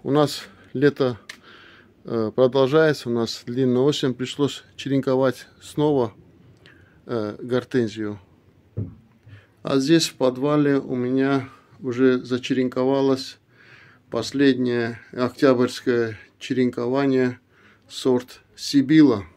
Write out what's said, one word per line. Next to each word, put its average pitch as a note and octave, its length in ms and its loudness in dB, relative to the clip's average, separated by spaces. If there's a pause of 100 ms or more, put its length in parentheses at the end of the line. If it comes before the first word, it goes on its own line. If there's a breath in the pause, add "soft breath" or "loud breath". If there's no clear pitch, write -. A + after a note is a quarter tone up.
У C3 80 -8
нас C#3+ 340 0 (280 loud breath)
лето, C3+ 460 0 (880 loud breath)
э, A2+ 280 -4
продолжается, C3+ 760 2
у - 20 -2
нас A#2 320 -4
длинная B2 380 0
осень, C#3+ 320 0
пришлось B2+ 500 -4 (120)
черенковать C3 720 -2 (140)
снова, C#3+ 540 -2 (920 soft breath)
э, G#2+ 340 -6
гортензию. A2+ 800 -4 (1400 soft breath)
А C#3 160 0
здесь D#3+ 300 2
в - 60 -12
подвале C#3 640 0
у C3+ 180 -6
меня C3+ 540 0 (300 loud breath)
уже B2+ 440 0
зачеренковалось B2+ 1120 -2 (720 soft breath)
последнее A#2+ 880 0 (140)
октябрьское B2 1040 0 (220 loud breath)
черенкование, B2+ 1000 0 (500 soft breath)
сорт - 500 -2 (160)
Сибила. C#3 680 4 (120)